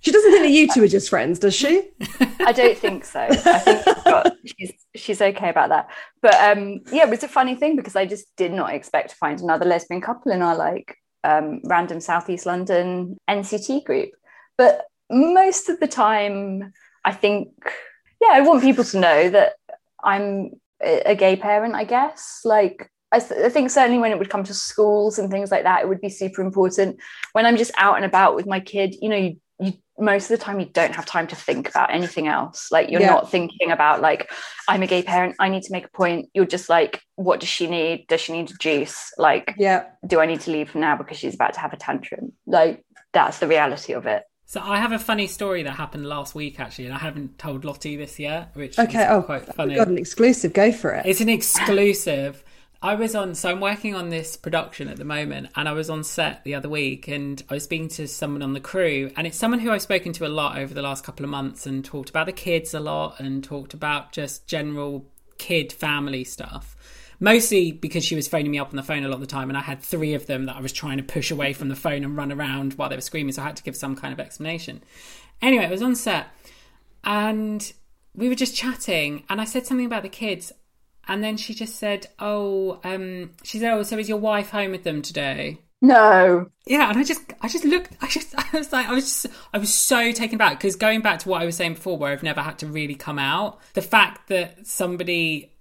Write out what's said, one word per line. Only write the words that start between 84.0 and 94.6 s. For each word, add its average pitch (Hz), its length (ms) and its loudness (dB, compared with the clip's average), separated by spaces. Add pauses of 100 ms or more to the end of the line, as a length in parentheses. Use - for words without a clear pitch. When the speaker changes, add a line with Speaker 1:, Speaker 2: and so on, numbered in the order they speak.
Speaker 3:
your 214 120 -4
wife 208 320 -2
home 202 200 -4
with 180 120 -10
them 151 180 -6
today?" 143 580 -8 (220)
Speaker 2:
No. 190 680 8 (200)
Speaker 3:
Yeah, 269 220 2
and 214 100 2
I 285 40 2
just, 302 180 -4 (200)
I 226 60 -6
just 330 180 -4
looked, 359 360 0
I - 60 -8
just, - 280 -6
<laughs> - 180 -6
I 311 40 -2
was 294 140 -6
like, 247 160 -2
I 233 60 -4
was 269 120 0
just, - 200 -4 (280)
I 214 40 -2
was 202 160 0
so 240 380 2
taken 233 260 -4
back, - 220 2
'cause 190 160 0
going 220 260 2
back 190 180 0
to 190 100 -10
what 175 120 0
I 170 40 -2
was 170 100 -4
saying 170 180 -4
before, 170 240 -6
where 143 140 -2
I've 139 120 -6
never 147 180 -4
had 151 180 -8
to 156 80 -10
really 147 280 -6
come 147 220 -10
out, 156 420 -4 (140)
the - 80 -2
fact - 460 0
that 180 400 -6